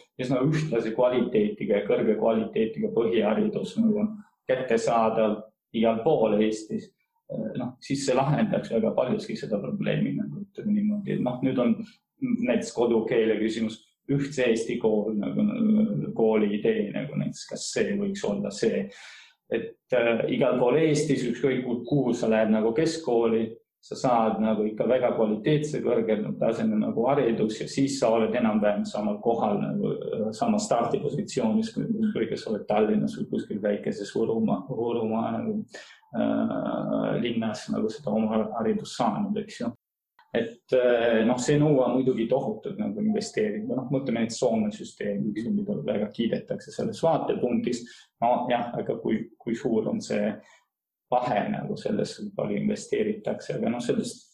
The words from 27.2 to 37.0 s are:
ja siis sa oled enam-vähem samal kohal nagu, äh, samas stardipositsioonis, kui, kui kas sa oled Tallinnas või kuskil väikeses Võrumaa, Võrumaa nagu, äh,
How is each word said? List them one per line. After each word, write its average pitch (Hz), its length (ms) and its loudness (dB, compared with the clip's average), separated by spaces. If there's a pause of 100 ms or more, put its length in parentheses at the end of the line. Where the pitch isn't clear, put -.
ja - 60 -6
siis 135 280 0
sa 120 140 2
oled 110 260 2
enam-vähem 107 480 2
samal 107 380 -4
kohal 113 340 0
nagu, 104 380 -2
äh, - 380 -4
samas - 340 0
stardipositsioonis, 113 1040 0
kui, - 140 -4 (220)
kui - 200 0
kas - 160 -6
sa - 80 -6
oled 104 160 -4
Tallinnas 107 480 2
või - 140 -6
kuskil 110 320 -4
väikeses 104 500 -2
Võrumaa, 113 540 0
Võrumaa 113 640 -2
nagu, 113 300 -4 (540)
äh, 55 1040 -2